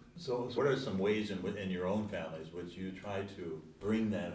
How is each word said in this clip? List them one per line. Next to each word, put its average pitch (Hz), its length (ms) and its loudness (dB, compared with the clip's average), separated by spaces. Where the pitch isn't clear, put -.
So, 123 340 -2
so - 60 -2
what 131 100 4
are 135 100 6
some 95 220 0
ways 101 320 4
in, 95 80 -2
in 98 140 -2
your 90 160 0
own 101 220 2
families 80 440 -4
which 87 240 -8
you 95 140 -4
try 98 320 -4
to 80 260 -6
bring 107 300 4
that 87 240 0